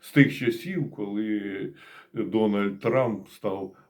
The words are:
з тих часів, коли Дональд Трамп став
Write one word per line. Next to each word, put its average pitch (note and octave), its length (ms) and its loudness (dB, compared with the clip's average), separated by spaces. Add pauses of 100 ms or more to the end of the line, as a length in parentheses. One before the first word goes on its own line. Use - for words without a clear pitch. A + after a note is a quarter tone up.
з - 120 -20
тих C#3 260 6
часів, C3 520 -2
коли G2+ 840 -4 (380)
Дональд G2+ 680 0
Трамп A#2 480 0
став G2 480 -6 (140)